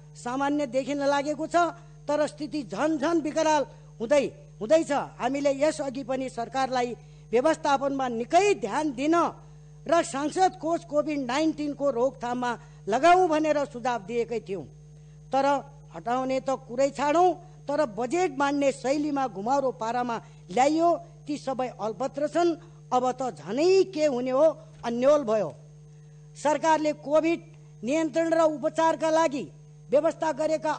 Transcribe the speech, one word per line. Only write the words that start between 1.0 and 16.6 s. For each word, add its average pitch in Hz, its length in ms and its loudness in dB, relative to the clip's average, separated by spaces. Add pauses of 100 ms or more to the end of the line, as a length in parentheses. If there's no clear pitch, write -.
लागेको 285 440 0
छ, 330 100 -2 (520)
तर 294 180 2
स्थिति 294 360 -8
झन 247 360 -2
झन 330 220 0
विकराल 302 460 2 (340)
हुँदै, 240 260 2 (340)
हुँदैछ। 277 320 2
हामीले 262 580 -2
यसअघि 277 520 -2
पनि 262 260 -6
सरकारलाई 247 680 -4 (340)
व्यवस्थापनमा 277 800 0
निकै 269 460 2
ध्यान 262 380 -2
दिन 294 380 2 (560)
र 320 160 2
सांसद 302 580 0
कोष 330 240 -4
कोभिड 294 400 -2
नाइन्टिनको 285 680 -2
रोकथाममा 247 600 -2 (380)
लगाऊ 339 400 6
भनेर 302 360 2
सुझाव 247 400 -4
दिएकै 226 360 -4
थियौँ। 165 240 -8 (680)
तर 269 140 2 (480)
हटाउने 254 460 -4
त 262 100 -4 (180)